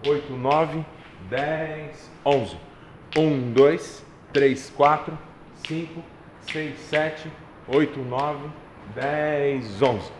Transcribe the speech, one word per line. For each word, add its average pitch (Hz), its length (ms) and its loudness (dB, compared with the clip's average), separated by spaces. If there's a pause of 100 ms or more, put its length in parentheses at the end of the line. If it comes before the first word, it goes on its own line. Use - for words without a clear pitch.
oito, 143 260 0
nove, 151 520 0 (440)
dez, 151 800 -6 (140)
onze. 120 320 2 (600)
Um, 143 360 2
dois, 143 520 4 (280)
três, 139 380 2
quatro, 151 480 2 (480)
cinco, 160 360 -8 (380)
seis, 156 380 -8
sete, 156 520 -4 (380)
oito, 139 320 2
nove, 139 480 -4 (460)
dez, 139 880 -2
onze. 113 380 2